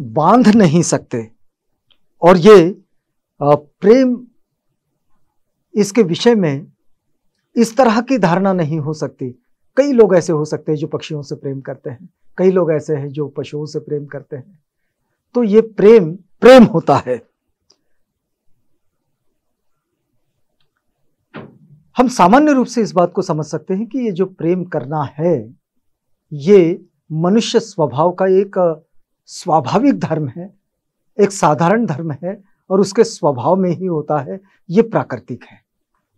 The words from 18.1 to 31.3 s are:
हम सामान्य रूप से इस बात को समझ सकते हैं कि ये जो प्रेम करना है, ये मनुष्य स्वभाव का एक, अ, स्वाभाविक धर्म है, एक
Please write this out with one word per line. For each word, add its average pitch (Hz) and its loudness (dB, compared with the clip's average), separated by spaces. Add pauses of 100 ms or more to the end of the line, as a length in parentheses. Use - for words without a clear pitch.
हम 247 0
सामान्य 254 2
रूप 254 0
से 240 -4
इस 160 -6
बात 175 0
को 196 -4
समझ 156 -6
सकते 165 -10
हैं 214 -8
कि 262 -10
ये 233 -4
जो 180 -4
प्रेम 180 -6
करना 151 -8
है, 135 -6 (760)
ये 170 2 (260)
मनुष्य 180 -2
स्वभाव 151 -4
का 190 -4
एक, 196 -2
अ, 165 -2 (460)
स्वाभाविक 175 -2
धर्म 156 -6
है, 180 -16 (640)
एक 196 0